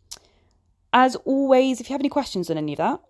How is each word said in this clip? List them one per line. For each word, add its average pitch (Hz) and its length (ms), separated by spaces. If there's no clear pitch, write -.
As 254 200
always, 262 640
if 240 120
you 269 40
have 269 60
any 277 80
questions 196 420
on 160 60
any 151 160
of 143 60
that, 196 320